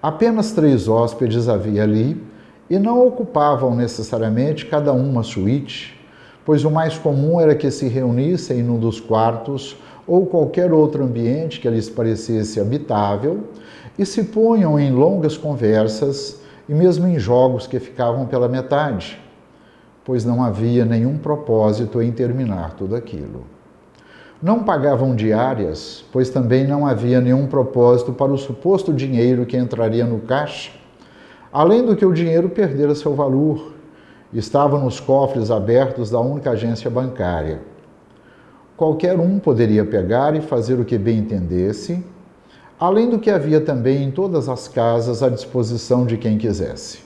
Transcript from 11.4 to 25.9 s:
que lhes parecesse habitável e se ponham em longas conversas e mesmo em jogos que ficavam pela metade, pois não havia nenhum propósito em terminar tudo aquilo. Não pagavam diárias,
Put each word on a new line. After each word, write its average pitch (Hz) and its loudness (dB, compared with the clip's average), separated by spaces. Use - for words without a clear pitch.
que 127 -2
lhes 113 0
parecesse 110 -2
habitável 120 -2
e 202 0
se 202 -2
ponham 214 2
em 143 2
longas 156 2
conversas 117 -2
e 147 -2
mesmo 170 4
em 170 2
jogos 120 2
que 127 -4
ficavam 123 -4
pela 123 0
metade, 131 -4
pois 123 -2
não 120 0
havia 117 0
nenhum 117 0
propósito 113 0
em 117 0
terminar 113 -4
tudo 98 -6
aquilo. 67 -12
Não 208 0
pagavam 135 2
diárias, 107 -2